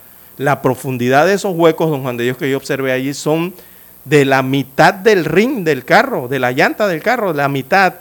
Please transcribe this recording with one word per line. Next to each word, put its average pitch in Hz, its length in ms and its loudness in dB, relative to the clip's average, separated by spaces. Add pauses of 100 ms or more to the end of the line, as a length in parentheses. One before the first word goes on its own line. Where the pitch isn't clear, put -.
(380)
La 135 240 0
profundidad 131 640 0
de 190 80 2
esos 190 220 -4
huecos, 165 340 2
don 135 120 -4
Juan 123 160 -6
de 120 60 -2
Dios, 127 120 -2
que 143 140 -4
yo 135 80 -2
observé 135 340 -4
allí 131 220 -4
son 165 400 -2 (500)
de 139 220 4
la 135 160 2
mitad 139 520 0
del 190 300 2
rin 190 400 0
del 143 220 -2
carro, 190 420 0
de 135 100 -2
la 127 140 0
llanta 208 360 0
del 160 140 -2
carro, 220 300 -2
la 143 160 0
mitad 175 520 2